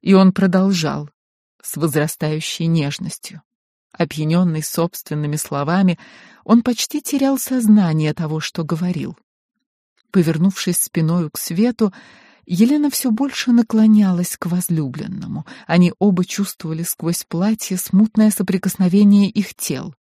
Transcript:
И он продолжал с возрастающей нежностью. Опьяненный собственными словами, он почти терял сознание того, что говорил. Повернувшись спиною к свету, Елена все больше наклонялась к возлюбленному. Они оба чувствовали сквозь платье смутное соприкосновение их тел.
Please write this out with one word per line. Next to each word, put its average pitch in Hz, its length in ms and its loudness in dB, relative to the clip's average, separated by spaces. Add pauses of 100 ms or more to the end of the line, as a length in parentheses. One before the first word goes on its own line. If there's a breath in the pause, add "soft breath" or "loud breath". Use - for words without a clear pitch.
И 196 140 2
он 190 180 6
продолжал 175 760 0 (520)
с - 140 -12
возрастающей 156 880 -4
нежностью. 160 760 -4 (500)
Опьяненный 160 720 -2
собственными 151 760 -4
словами, 165 640 0 (460 loud breath)
он 233 180 4
почти 254 380 -4
терял 269 380 -2
сознание 202 760 2
того, 156 240 -6
что - 240 -8
говорил. 160 540 -4 (960)
Повернувшись 170 680 0
спиною 165 520 -2
к - 80 -14
свету, 214 540 0 (540 soft breath)
Елена 269 440 2
все 262 200 -4
больше 254 420 -2
наклонялась 214 840 4
к - 80 -8
возлюбленному. 156 1000 -6 (200 loud breath)
Они 175 320 4
оба 185 260 2
чувствовали 165 580 -8
сквозь - 420 -6
платье 190 520 -2
смутное 214 540 2
соприкосновение 196 1000 2
их - 260 -4
тел. 143 480 -8